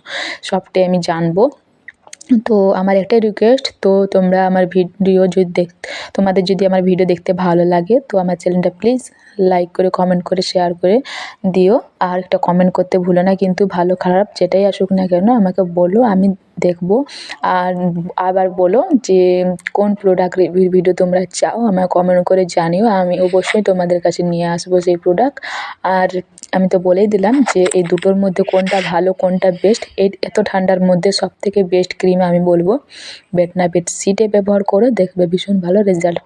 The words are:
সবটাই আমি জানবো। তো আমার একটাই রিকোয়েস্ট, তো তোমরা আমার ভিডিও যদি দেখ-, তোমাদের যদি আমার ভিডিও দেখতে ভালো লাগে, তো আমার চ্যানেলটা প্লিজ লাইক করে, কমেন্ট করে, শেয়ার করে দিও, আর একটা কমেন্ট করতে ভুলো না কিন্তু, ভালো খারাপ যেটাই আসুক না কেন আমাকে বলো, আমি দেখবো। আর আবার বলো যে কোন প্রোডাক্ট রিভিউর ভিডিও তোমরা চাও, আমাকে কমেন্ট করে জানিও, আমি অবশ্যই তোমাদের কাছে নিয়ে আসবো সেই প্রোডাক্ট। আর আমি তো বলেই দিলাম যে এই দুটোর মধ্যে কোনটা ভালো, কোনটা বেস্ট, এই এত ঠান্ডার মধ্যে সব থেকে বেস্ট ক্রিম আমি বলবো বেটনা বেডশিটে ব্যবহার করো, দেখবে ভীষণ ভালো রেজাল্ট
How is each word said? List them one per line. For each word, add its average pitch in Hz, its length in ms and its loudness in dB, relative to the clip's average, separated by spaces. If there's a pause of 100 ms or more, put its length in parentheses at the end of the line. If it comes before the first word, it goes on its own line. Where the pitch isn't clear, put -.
(420)
সবটাই 185 420 -2
আমি 180 180 0
জানবো। 170 420 0 (1000)
তো 220 120 2 (180)
আমার 190 220 0
একটাই 202 240 0
রিকোয়েস্ট, 220 460 0 (140)
তো 196 100 2 (160)
তোমরা 185 400 2
আমার 185 200 2
ভিডিও 185 600 0
যদি 180 280 0
দেখ-, 175 220 -4 (360)
তোমাদের 190 320 0
যদি 190 220 0
আমার 185 160 2
ভিডিও 180 240 2
দেখতে 175 260 -2
ভালো 175 320 2
লাগে, 175 360 2
তো - 180 -8
আমার 180 200 -2
চ্যানেলটা 180 320 0
প্লিজ 247 300 -2 (380)
লাইক 180 340 2
করে, 185 180 0
কমেন্ট 180 340 0
করে, 185 180 0
শেয়ার 180 320 -2
করে 180 220 2 (500)
দিও, 185 280 4 (260)
আর 180 180 -2
একটা 185 200 -2
কমেন্ট 180 340 2
করতে 185 260 -2
ভুলো 180 240 0
না 190 120 2
কিন্তু, 185 320 -2
ভালো 180 300 -2
খারাপ 185 300 0 (100)
যেটাই 180 300 0
আসুক 190 260 -2
না 185 140 0
কেন 180 280 0
আমাকে 190 280 0 (120)
বলো, 180 300 2
আমি 196 220 2 (340)
দেখবো। 175 360 0 (560)
আর 185 200 -2 (440)
আবার 185 360 0
বলো 185 280 2 (240)
যে 190 160 2 (520)
কোন 208 220 0
প্রোডাক্ট 185 440 0
রিভিউর 180 320 2
ভিডিও 180 240 2
তোমরা 180 280 0 (100)
চাও, 165 340 -2
আমাকে 185 220 0
কমেন্ট 180 380 0
করে 185 200 2
জানিও, 175 440 0
আমি 180 300 0
অবশ্যই 185 420 0
তোমাদের 180 380 0
কাছে 175 220 -2
নিয়ে 170 260 -2
আসবো 175 320 -2
সেই 180 160 0
প্রোডাক্ট। 180 400 0 (480)
আর 185 240 0 (440)
আমি 190 160 0
তো 190 120 0
বলেই 180 280 2
দিলাম 208 260 0 (100)
যে - 160 0 (140)
এই 185 100 0
দুটোর 180 320 0
মধ্যে 196 280 0
কোনটা 190 380 0
ভালো, 175 300 -2
কোনটা 185 400 -2
বেস্ট, 185 300 0 (140)
এই 190 120 2 (140)
এত - 140 -8 (100)
ঠান্ডার 190 340 0
মধ্যে 185 320 2
সব - 280 -4
থেকে 202 240 -2
বেস্ট 180 340 -2
ক্রিম 185 240 0
আমি 175 200 2
বলবো 175 300 2 (600)
বেটনা 175 360 0
বেডশিটে 196 600 -2
ব্যবহার 202 360 0
করো, 202 260 2
দেখবে 185 360 0
ভীষণ 185 340 -2
ভালো 175 220 0
রেজাল্ট 175 420 0